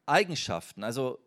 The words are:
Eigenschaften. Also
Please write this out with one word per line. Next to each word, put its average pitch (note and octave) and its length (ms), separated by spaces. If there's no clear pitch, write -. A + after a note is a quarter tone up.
Eigenschaften. C#3 800
Also B2 440